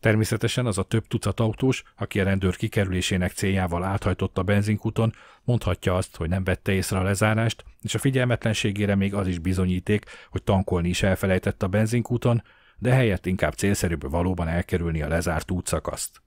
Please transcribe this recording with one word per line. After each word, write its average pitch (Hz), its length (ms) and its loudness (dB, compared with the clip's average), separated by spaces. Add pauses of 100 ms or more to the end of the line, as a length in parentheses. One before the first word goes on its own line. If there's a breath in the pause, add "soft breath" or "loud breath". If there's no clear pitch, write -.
Természetesen 110 600 2
az 98 120 -2
a 95 40 0
több 110 240 0
tucat - 340 -2
autós, 117 420 0 (140)
aki 101 240 -4
a 95 40 4
rendőr 95 320 2
kikerülésének 92 760 0
céljával 92 520 0
áthajtott 98 540 -2
a 95 40 0
benzinkúton, 107 720 0 (320 loud breath)
mondhatja 95 520 0
azt, - 200 -4
hogy 82 120 -4
nem 95 160 0
vette 92 280 0
észre 95 260 0
a 92 40 0
lezárást, 107 640 0 (180)
és - 120 -6
a 113 40 0
figyelmetlenségére 110 960 0
még 98 200 0
az 98 120 0
is 90 120 0
bizonyíték, 92 680 0 (260 loud breath)
hogy - 120 -4
tankolni 92 460 2
is 87 140 0
elfelejtett 95 600 0
a 98 60 -2
benzinkúton, 113 760 2 (360 soft breath)
de 123 140 0
helyett 117 340 2
inkább 90 260 0
célszerűbb 85 580 -2
valóban 85 380 0
elkerülni 85 540 -2
a 73 60 -4
lezárt 82 420 -2
útszakaszt. - 760 -6